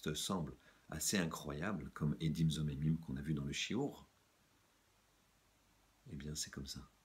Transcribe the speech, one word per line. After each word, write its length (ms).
te 100
semblent 420
assez 280
incroyables, 720
comme 280
Edim 300
Zomemim 480
qu'on 200
a 40
vu 120
dans 100
le 100
Shiur. 540
Eh 40
bien, 200
c'est 160
comme 160
ça. 220